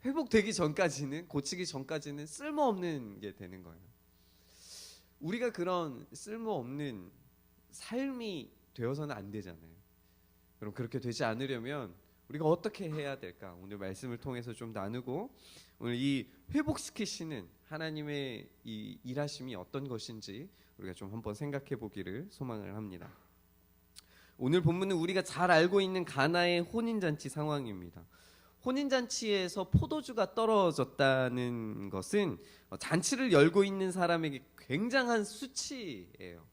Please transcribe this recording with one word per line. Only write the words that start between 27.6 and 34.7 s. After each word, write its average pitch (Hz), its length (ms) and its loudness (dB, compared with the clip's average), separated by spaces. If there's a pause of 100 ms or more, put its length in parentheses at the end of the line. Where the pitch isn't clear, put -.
혼인잔치에서 240 1040 0
포도주가 262 640 2
떨어졌다는 127 1600 4
것은, 131 480 0 (300)
어, 95 80 -10
잔치를 233 560 2
열고 165 320 10
있는 190 260 0
사람에게 170 540 0 (140)
굉장한 226 640 2